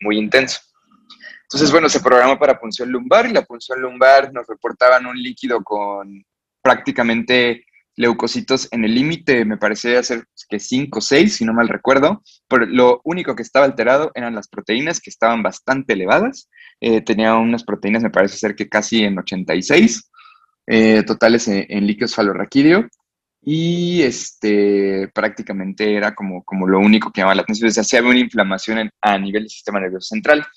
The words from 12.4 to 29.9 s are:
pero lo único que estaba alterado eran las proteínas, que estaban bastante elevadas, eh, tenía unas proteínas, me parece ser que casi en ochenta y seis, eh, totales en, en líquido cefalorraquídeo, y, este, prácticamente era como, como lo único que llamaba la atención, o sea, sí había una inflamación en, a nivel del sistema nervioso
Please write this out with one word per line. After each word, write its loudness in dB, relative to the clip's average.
pero 2
lo 2
único -6
que -8
estaba 2
alterado 0
eran -8
las -10
proteínas, -6
que -20
estaban 0
bastante -4
elevadas, -4
eh, 0
tenía 0
unas 0
proteínas, -4
me -4
parece 0
ser -4
que -8
casi -2
en -2
ochenta -6
y -2
seis, 2
eh, 4
totales 2
en, -2
en -2
líquido -2
cefalorraquídeo, 2
y, -2
este, 0
prácticamente -4
era -4
como, -10
como -6
lo 4
único 4
que -4
llamaba 2
la 0
atención, -2
o 2
sea, 0
sí 0
había 2
una 4
inflamación -2
en, -4
a 2
nivel -4
del -16
sistema -8
nervioso -6